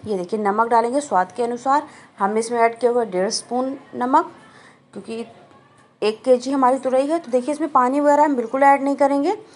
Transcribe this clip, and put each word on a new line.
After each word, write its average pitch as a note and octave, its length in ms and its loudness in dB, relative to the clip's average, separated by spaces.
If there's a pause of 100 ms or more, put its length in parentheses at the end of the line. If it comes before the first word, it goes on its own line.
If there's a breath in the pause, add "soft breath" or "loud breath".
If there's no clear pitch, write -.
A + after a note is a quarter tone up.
ये G#3 120 -4
देखिए, F3+ 220 -6
नमक G#3+ 280 0
डालेंगे A#3 320 2
स्वाद F#3 320 -2
के A#3+ 100 -6
अनुसार, C4+ 460 -2 (300 loud breath)
हमने G#3 220 0
इसमें A#3 180 -4
ऐड A3+ 200 2
किया A#3+ 120 2
हुआ A#3+ 140 0
डेढ़ F#3+ 260 -2
स्पून C4 480 -6 (160)
नमक, C#4 380 0 (600 loud breath)
क्योंकि A3+ 320 -12 (760)
एक G#3+ 220 -2
केजी B3+ 260 2
हमारी C4+ 280 2
तुरई C4 280 0
है। D#4+ 120 -2
तो E4 120 -10
देखिए, B3+ 240 -2
इसमें D4+ 160 -6
पानी C4 300 2
वगैरह D4 240 4
हम D4 120 0
बिल्कुल A#3+ 260 -2
ऐड C#4 200 4
नहीं C#4 140 -2
करेंगे, C#4+ 400 0 (200 loud breath)